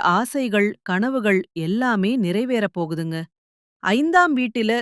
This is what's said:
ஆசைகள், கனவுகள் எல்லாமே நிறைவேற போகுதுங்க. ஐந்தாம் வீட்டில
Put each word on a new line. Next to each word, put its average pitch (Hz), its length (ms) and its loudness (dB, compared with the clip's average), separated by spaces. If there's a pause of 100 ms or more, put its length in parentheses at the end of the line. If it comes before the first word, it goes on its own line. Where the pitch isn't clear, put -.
ஆசைகள், 208 600 0 (120)
கனவுகள் 208 600 0 (120)
எல்லாமே 202 640 0
நிறைவேற 220 560 0
போகுதுங்க. 160 440 -4 (680)
ஐந்தாம் 311 520 4
வீட்டில 233 360 0 (100)